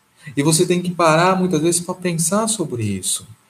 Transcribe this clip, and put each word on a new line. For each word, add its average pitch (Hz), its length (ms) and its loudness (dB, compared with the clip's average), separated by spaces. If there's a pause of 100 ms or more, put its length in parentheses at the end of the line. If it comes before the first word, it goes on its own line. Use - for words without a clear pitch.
(360)
E 139 60 2
você 160 240 2
tem 175 140 0
que 180 100 -4
parar, 175 480 4
muitas 180 220 0
vezes, 170 200 0
pra 180 140 -8
pensar 180 540 -2
sobre 135 340 -4
isso. 98 440 -4 (240)